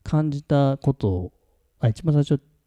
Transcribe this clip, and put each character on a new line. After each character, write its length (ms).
感 280
じ 120
た 340
こ 180
と 140
を、 240
あ、 80
一 160
番 100
最 100
初 180